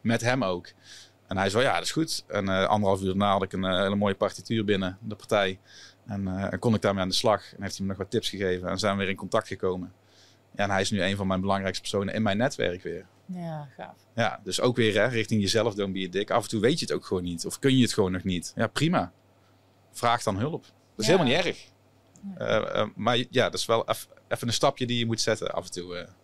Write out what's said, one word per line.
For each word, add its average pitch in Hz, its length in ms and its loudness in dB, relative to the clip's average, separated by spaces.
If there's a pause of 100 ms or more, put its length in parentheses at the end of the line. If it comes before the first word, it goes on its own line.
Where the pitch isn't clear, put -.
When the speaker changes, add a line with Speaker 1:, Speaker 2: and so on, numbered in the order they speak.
Speaker 1:
met 113 200 0
hem 123 240 2
ook. 90 280 -4 (540)
En - 100 -6
hij 95 140 2
zei, 113 140 4
"Ja, 117 100 2
dat 85 80 0
is 92 100 -6
goed." - 360 -2
En, 98 200 -2
eh, 95 180 2
anderhalf 101 340 4
uur 98 60 -2
daarna 98 260 2
had 95 100 2
ik 95 100 -6
een, 95 120 -4
eh, 92 180 2
hele 98 120 2
mooie 101 200 2
partituur 110 500 -2
binnen 95 360 0
de 107 140 -10
partij. 98 440 0 (480)
En, 98 220 -4
eh, 95 240 -4
en 95 60 -4
kon 117 160 2
ik 101 80 0
daarmee 98 200 2
aan 92 60 -2
de 92 60 -4
slag. - 400 0
En 101 80 -14
heeft 98 140 -8
hij 98 100 -6
me 95 60 -4
nog 95 80 -8
wat 95 100 -6
tips - 180 0
gegeven. 90 400 -2
En 95 100 -4
zijn 101 140 2
we 98 80 0
weer 95 100 0
in 98 60 -4
contact 104 300 -2
gekomen. 92 460 -4 (640)
Ja, 101 80 0
en 98 60 0
hij 98 100 2
is 98 100 0
nu 101 120 0
een 98 140 2
van 98 100 -2
mijn 95 140 0
belangrijkste 98 420 -2
personen 98 320 -2
in 110 80 0
mijn 101 140 2
netwerk 104 460 -2
weer. 85 240 -8 (200)
Speaker 2:
Ja, 165 500 -10
gaaf. - 200 -16 (180)
Speaker 1:
Ja, 113 300 0
dus - 160 -4
ook 123 160 2
weer, 110 180 4
hè, 104 120 4
richting 113 340 0
jezelf, 104 340 2
don't 98 180 -2
be 95 140 -4
a 90 40 -8
dick. 98 200 -2
Af 107 120 2
en 101 60 -10
toe 113 120 -2
weet 139 180 4
je - 60 -4
het 73 100 -4
ook 90 120 -4
gewoon 92 160 -2
niet. 85 240 -6
Of - 120 -8
kun 135 180 4
je 131 60 6
het 110 100 4
gewoon 95 200 2
nog 92 120 -4
niet. 87 320 -2
Ja, 117 100 0
prima. 139 460 0 (800)
Vraag 120 300 0
dan 98 160 0
hulp. 143 240 -4
Dat - 100 -20 (240)
is 107 100 -2
Speaker 2:
Ja. 147 60 6
Speaker 1:
helemaal 156 240 6
niet 175 100 0
erg. - 200 -6 (560)
Speaker 2:
Nee. 196 140 -12 (120)
Speaker 1:
Eh, - 320 0
eh, 107 140 0
maar 117 220 2
ja, 123 280 2
dat 87 100 0
is 95 120 -4
wel 113 200 2
eff-, - 220 -4 (200)
even - 200 -4
een 113 60 0
stapje 135 320 2
die 120 120 0
je 117 80 0
moet 113 140 -2
zetten - 340 0
af 90 100 -4
en - 60 -14
toe, 87 260 -8
eh. 87 120 -10 (160)